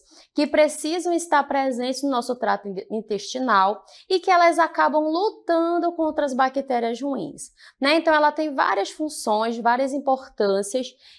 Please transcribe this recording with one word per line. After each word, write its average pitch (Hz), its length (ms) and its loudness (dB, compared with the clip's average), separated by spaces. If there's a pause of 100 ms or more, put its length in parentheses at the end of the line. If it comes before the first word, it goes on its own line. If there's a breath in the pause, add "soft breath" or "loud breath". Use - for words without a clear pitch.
(360 soft breath)
que 294 100 2
precisam 311 680 0
estar 330 340 2
presentes 262 580 -2
no 285 80 -2
nosso 247 240 -2
trato 208 320 -2
in-, 190 240 -8
intestinal 214 920 0 (240 loud breath)
e 370 120 0
que 349 100 -2
elas 339 300 6
acabam 311 420 2
lutando 339 920 0
contra 311 300 -2
as 262 120 -4
bactérias 254 640 -2
ruins, 262 480 -8 (320 loud breath)
né? 285 140 4
Então, 330 180 4
ela 302 180 4
tem 311 220 -4
várias 392 380 0
funções, 233 640 -4
várias 240 340 0
importâncias, 262 920 -2 (340 soft breath)